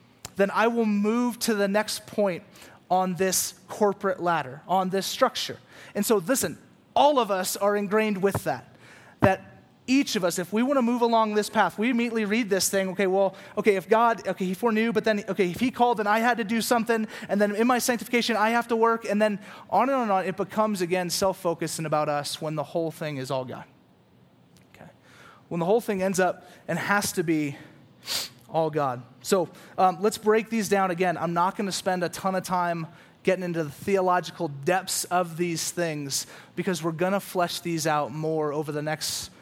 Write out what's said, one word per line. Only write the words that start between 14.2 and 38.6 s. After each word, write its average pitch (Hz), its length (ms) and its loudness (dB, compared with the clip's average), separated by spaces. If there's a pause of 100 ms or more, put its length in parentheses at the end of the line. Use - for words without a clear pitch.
okay, 190 200 -2
he 185 80 0
foreknew, 226 400 0
but 208 100 0
then, 208 240 2
okay, 185 220 2
if 165 100 -6
he 247 100 2
called, 240 280 2
then 208 80 0
I 214 140 4
had 233 180 2
to 233 60 -2
do 220 180 0
something, 226 440 2 (220)
and 202 100 0
then 208 160 4
in 226 120 2
my 247 120 4
sanctification, 233 560 0
I 214 140 4
have 233 200 2
to 233 80 0
work," 226 280 2
and 202 160 0
then 214 200 2 (280)
on 233 220 2
and 269 60 0
on 247 80 0
and 214 60 -2
on. 190 140 2
It 185 140 -6
becomes, 208 420 0
again, 180 300 0
self-focused 170 680 -2
and 160 80 -4
about 151 220 0
us 147 320 -4
when 156 140 -6
the 151 100 -4
whole 165 260 -4
thing 151 280 -8
is 131 120 -6
all 131 140 -4
God. - 200 -12 (1080)
Okay? - 160 -20 (580)
When 170 120 -4
the 165 60 0
whole 220 160 4
thing 196 200 -2
ends 190 160 0
up 180 300 0 (180)
and 165 120 -4
has 202 340 0
to 185 100 -2
be 156 360 0 (880)
all 160 220 0
God. 135 320 -2 (180)
So, 180 300 0 (260)
um, 185 240 4
let's 208 160 0
break 214 320 2
these 214 220 0
down 190 200 2
again. 170 280 0
I'm 170 160 -2
not 175 240 0
gonna 196 140 -2
spend 185 300 -2
a 165 60 0
ton 190 260 -4
of 185 80 0
time 175 440 -2 (360)
getting 185 200 2
into 170 220 -2
the 143 60 -8
theological 180 760 0
depths 175 600 -2
of 175 300 -2
these 170 360 -4
things 151 560 -4 (260)
because 175 260 -2
we're 165 120 -2
gonna 180 260 0
flesh 175 400 -2
these 165 260 -4
out 147 280 0
more 156 400 -2
over 151 180 -4